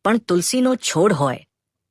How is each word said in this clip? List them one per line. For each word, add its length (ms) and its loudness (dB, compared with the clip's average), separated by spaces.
પણ 140 2
તુલસીનો 580 0
છોડ 380 0
હોય, 340 -4